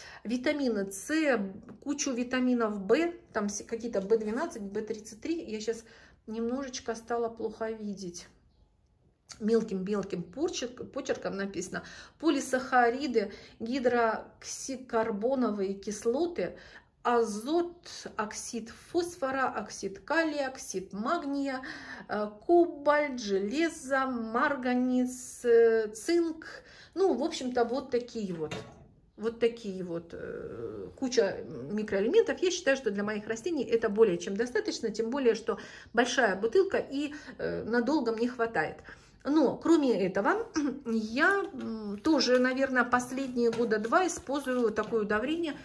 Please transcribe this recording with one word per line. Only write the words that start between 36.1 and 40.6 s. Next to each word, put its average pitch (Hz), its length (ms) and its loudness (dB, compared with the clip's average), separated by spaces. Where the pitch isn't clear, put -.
бутылка 233 420 4
и, 285 360 -4
э, 170 260 -4
надолго 240 480 2
мне 226 160 0
хватает. 226 480 -2
Но, 277 320 4
кроме 269 480 4
этого, 247 500 2
<clears throat> 285 300 -2